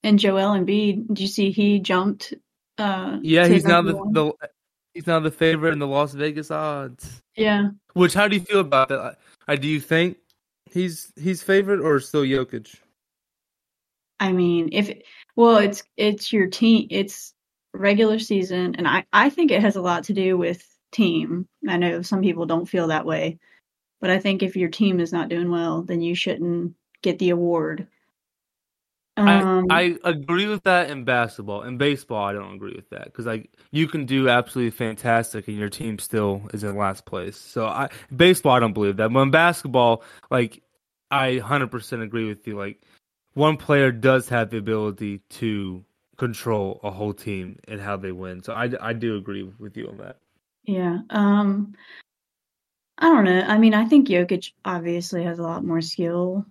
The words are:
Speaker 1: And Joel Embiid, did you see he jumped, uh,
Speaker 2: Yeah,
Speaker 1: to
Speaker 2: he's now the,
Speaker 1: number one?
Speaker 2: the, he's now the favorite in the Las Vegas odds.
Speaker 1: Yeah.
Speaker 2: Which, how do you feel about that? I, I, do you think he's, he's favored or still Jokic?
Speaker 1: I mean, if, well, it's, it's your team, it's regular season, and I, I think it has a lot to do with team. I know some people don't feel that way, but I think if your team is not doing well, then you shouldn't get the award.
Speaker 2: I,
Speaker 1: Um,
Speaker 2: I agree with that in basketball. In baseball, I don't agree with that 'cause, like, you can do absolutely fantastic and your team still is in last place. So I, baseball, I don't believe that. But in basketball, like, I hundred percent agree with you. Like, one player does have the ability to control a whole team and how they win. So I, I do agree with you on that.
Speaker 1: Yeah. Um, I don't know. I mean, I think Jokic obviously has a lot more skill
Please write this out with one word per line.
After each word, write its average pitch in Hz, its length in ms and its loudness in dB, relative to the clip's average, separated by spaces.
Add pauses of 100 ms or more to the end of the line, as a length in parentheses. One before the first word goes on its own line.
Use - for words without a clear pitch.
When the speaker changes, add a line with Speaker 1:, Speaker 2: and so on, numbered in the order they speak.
Speaker 1:
And 208 160 6
Joel 196 400 2
Embiid, 208 500 0
did 202 120 -2
you 196 60 -2
see 196 240 0
he 202 300 2
jumped, 190 520 -2 (460)
uh, 190 440 -4
Speaker 2:
Yeah, 160 240 6
Speaker 1:
to 175 60 8
Speaker 2:
he's 175 120 6
now 170 180 6
the, 196 100 0
Speaker 1:
number 196 120 -6
one? 208 80 -2
Speaker 2:
the, 151 360 0 (460)
he's 170 120 -10
now 165 140 2
the 156 100 0
favorite 160 420 2
in 147 60 -2
the 143 80 -2
Las 139 280 0
Vegas 151 360 -6
odds. 147 720 -8 (140)
Speaker 1:
Yeah. 208 320 2 (260)
Speaker 2:
Which, 180 200 4
how 202 140 4
do 202 80 2
you 180 60 -2
feel 196 180 2
about 139 300 2
that? 131 100 -2
I, 101 140 -8 (380)
I, 147 40 2
do 139 120 -4
you 151 120 0
think 170 380 0 (520)
he's, 180 460 -6
he's 175 260 -4
favored 196 380 0
or 151 200 2
still 147 220 -2
Jokic? 127 520 -4 (1500)
Speaker 1:
I 190 120 0
mean, 175 400 2
if, 202 180 0 (460)
well, 233 200 8
it's, 202 260 2 (140)
it's 208 360 0
your 196 140 2
team, 226 440 4
it's - 420 -6 (400)
regular 208 480 2
season, 180 560 -2
and 175 100 -2
I, 160 260 0
I 226 180 4
think 311 200 2
it 196 100 4
has 208 140 4
a 190 80 -4
lot 170 220 -2
to - 80 -6
do 185 260 0
with 175 260 -4 (280)
team. 170 560 -2 (200)
I 175 100 0
know 170 240 0
some 190 200 -2
people 170 240 0
don't 165 220 -2
feel 175 200 0
that 156 180 -2
way, 160 320 -4 (600)
but 185 100 -2
I 185 100 4
think 190 220 0
if 185 120 -4
your 180 140 0
team 180 320 2
is 165 120 -2
not 170 160 -4
doing 175 220 -2
well, 170 320 -2
then 175 180 -4
you 170 140 -2
shouldn't 175 600 -4 (280)
get 180 160 -2
the 180 120 2
award. 170 580 -2 (1300)
Speaker 2:
I, 202 260 6
Speaker 1:
Um, 185 280 2
Speaker 2:
I 170 340 2
agree 170 420 -2
with 208 160 -6
that 175 280 2
in 135 140 -10
basketball. 113 600 -2
In 123 120 -10
baseball, 135 480 -2
I 101 80 -4
don't 98 220 -10
agree 101 200 -14
with - 160 -18
that - 220 -16
'cause, 113 140 -10
like, 110 240 -8 (220)
you 151 160 0
can 147 180 -6
do 131 220 2
absolutely 123 420 0
fantastic 113 800 -2
and 107 80 -8
your 104 120 -4
team 107 300 -8
still 101 440 -2 (120)
is 101 100 -8
in 101 120 -6
last 98 280 -4
place. 95 320 -10
So - 300 -6
I, 110 240 -4 (240)
baseball, 170 380 6
I 123 80 6
don't 113 120 2
believe 101 260 0
that. 110 140 0
But 131 80 4
in 135 120 4
basketball, 131 680 4 (280)
like, 123 320 -2 (480)
I 131 280 0
hundred 123 340 -2
percent 117 300 -10
agree 110 260 -6
with 104 180 -10
you. 107 100 -10
Like, 101 240 -10 (540)
one 151 220 2
player 139 360 2
does 127 360 2
have 117 220 -2
the 113 80 -6
ability 104 600 -4 (100)
to 98 540 -6 (320)
control 107 680 -4
a 104 60 -6
whole 101 220 -6
team 95 540 -10
and 107 140 -14
how 101 160 -8
they 95 160 -10
win. 92 300 -12
So 113 100 -12
I, 117 180 -4 (100)
I 113 120 -6
do 113 240 -4
agree 98 260 -8 (160)
with 107 180 -16
you 113 120 -10
on - 100 -16
that. 95 200 -18 (460)
Speaker 1:
Yeah. 180 340 -2 (120)
Um, 202 640 2 (1200)
I 330 120 4
don't 269 160 6
know. 185 160 4
I 214 180 2
mean, 220 160 6
I 220 120 2
think 277 220 2
Jokic 175 440 0 (120)
obviously 175 600 -6
has 170 160 -6
a - 20 -6
lot 165 220 -6
more 165 160 -2
skill 175 720 -4